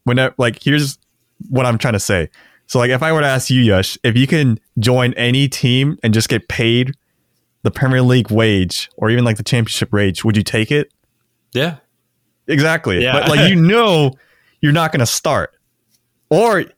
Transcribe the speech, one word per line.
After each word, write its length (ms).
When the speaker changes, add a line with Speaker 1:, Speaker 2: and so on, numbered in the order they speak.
Speaker 1:
when 140
I, 200
like, 240
here's 360
what 180
I'm 120
trying 160
to 60
say. 280
So, 120
like, 120
if 120
I 100
were 80
to 60
ask 240
you, 120
Yash, 400
if 140
you 100
can 320
join 360
any 340
team 540
and 100
just 160
get 200
paid 440
the 80
Premier 320
League 280
wage 680
or 140
even, 140
like, 120
the 60
championship 500
wage, 320
would 120
you 60
take 280
it? 220
Speaker 2:
Yeah. 240
Speaker 1:
Exactly. 540
Speaker 2:
Yeah. 100
Speaker 1:
But, 160
like, 200
you 80
Speaker 2:
<laughs> 40
Speaker 1:
know 520
you're 120
not 200
gonna 140
start. 480
Or 360